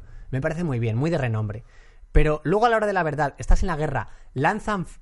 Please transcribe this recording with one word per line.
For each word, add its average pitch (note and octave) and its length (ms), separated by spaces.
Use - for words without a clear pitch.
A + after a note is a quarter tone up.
me C3 100
parece D#3+ 240
muy C3+ 140
bien, A2+ 180
muy D3 140
de E3+ 80
renombre. A2 460
Pero D3+ 340
luego G#3 220
a - 20
la A3+ 80
hora G#3+ 100
de G3+ 60
la F#3 100
verdad, D3 360
estás - 240
en G3 60
la E3 80
guerra, C#3 320
lanzan, F#3+ 520